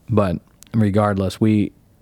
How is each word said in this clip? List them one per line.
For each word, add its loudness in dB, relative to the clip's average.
But 0
regardless, 0
we, 0